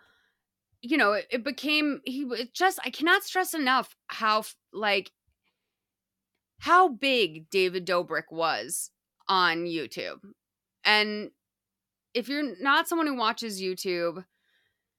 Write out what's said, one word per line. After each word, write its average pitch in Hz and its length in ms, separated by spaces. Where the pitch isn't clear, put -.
you 254 160
know, 208 160
it, 202 160
it 240 140
became, 294 600
he 262 200
w-, 247 180
it 247 140
just, 370 280
I 240 60
cannot 349 340
stress 370 300
enough 262 420
how, 220 320
f-, - 160
like, 202 380
how 349 320
big 214 640
David 185 340
Dobrik 160 460
was 160 580
on 175 380
YouTube. 127 560
And 214 460
if 240 120
you're 277 320
not 285 280
someone 330 180
who 285 100
watches 226 460
YouTube, 180 640